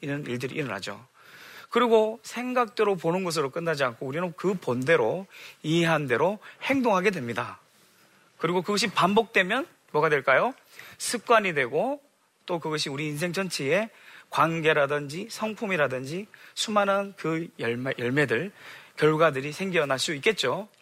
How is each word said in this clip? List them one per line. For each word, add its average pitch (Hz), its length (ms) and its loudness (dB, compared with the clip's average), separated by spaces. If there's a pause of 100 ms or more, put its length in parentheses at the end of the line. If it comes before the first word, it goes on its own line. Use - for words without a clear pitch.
이런 143 240 -6
일들이 123 300 -6
일어나죠. 107 520 -8 (600)
그리고 226 540 4
생각대로 233 760 0
보는 170 260 0
것으로 156 280 -2
끝나지 160 340 -2
않고 123 220 -4
우리는 165 320 -4
그 196 160 0
본대로, 139 720 0 (360)
이해한 160 440 2
대로 147 320 2 (240)
행동하게 226 480 2
됩니다. 120 480 -6 (800)
그리고 175 240 0
그것이 202 280 0
반복되면 208 760 2 (260)
뭐가 156 160 2
될까요? 151 460 4 (420)
습관이 214 560 2
되고 156 480 -2 (460)
또 175 120 -4
그것이 156 300 -4
우리 147 180 -6
인생 151 280 -4
전체에 185 560 -2 (400)
관계라든지 151 1000 2
성품이라든지 175 960 -4 (280)
수많은 202 640 0
그 160 300 -4 (100)
열매, 123 400 -2
열매들, 131 520 0 (460)
결과들이 151 560 2
생겨날 156 460 0
수 165 160 -2
있겠죠. 156 540 0 (140)